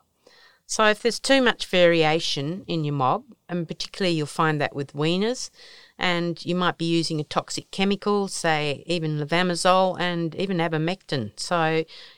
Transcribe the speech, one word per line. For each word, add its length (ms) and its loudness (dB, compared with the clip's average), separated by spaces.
So 200 2
if 160 2
there's 180 0
too 220 4
much 240 0
variation 1000 2
in 180 -2
your 100 -2
mob, 300 2
and 180 -4
particularly 480 -2
you'll 100 -2
find 360 0
that 120 -2
with 200 -8
weaners, 560 -2
and 460 -2
you 100 -2
might 240 0
be 80 -2
using 340 0
a 40 -6
toxic 460 -6
chemical, 580 0
say 580 0
even 320 -2
levamisole 800 2
and 360 -2
even 200 -2
abamectin. 800 -4
So 460 0